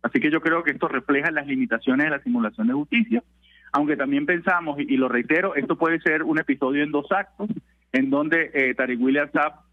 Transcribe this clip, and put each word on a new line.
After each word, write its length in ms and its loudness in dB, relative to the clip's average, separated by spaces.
Así 160 0
que 140 2
yo 80 2
creo 240 0
que 80 0
esto 160 -2
refleja 420 0
las 160 -4
limitaciones 600 0
de 40 0
la 120 -4
simulación 440 -2
de 80 2
justicia, 480 0
aunque 240 0
también 300 0
pensamos, 540 0
y, 140 -2
y 20 2
lo 120 2
reitero, 460 0
esto 240 0
puede 220 2
ser 220 0
un 160 0
episodio 440 0
en 80 -2
dos 220 -2
actos, 360 -4
en 180 2
donde, 420 0
eh, 220 0
Tariq 260 -2
William 320 2
Saab 280 0